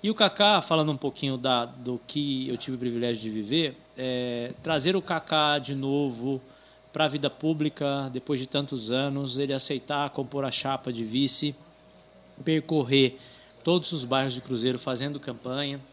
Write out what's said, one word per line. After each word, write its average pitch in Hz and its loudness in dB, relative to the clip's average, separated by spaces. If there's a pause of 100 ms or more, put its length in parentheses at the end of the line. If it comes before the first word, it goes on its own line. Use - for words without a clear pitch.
E 202 0
o 214 2
Kaká, 208 6
falando 156 4
um 139 0
pouquinho 135 -2
da, 123 2
do 123 -6
que 135 -2
eu 123 -4
tive 127 -6
o - -8
privilégio 120 0
de 110 -6
viver, 113 -2 (220)
é, 123 -4 (100)
trazer 160 2
o 180 0
Kaká 151 2
de 139 -6
novo 135 -2 (500)
pra 156 2
vida 143 0
pública, 147 0
depois 127 -2
de 131 -4
tantos 135 -4
anos, 135 0
ele 139 0
aceitar 139 -2
compor 135 -4
a 127 -2
chapa 131 -2
de 117 -4
vice, 135 0 (920)
percorrer 139 4 (440)
todos 170 2
os 143 -4
bairros 131 0
de 123 -6
Cruzeiro 123 0
fazendo 135 -4
campanha 135 -6 (120)